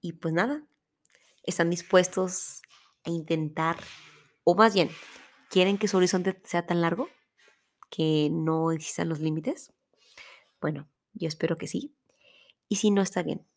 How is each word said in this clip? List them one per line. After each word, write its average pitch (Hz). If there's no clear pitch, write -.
Y 170
pues 165
nada, 254
¿están 170
dispuestos 180
a 165
intentar, 160
o 175
más 214
bien, 180
quieren 190
que 202
su 196
horizonte 180
sea 175
tan 170
largo 170
que 156
no 160
existan 165
los 151
límites? 160
Bueno, 151
yo 165
espero 165
que -
sí. -
Y 202
si 208
no, 196
está 180
bien. -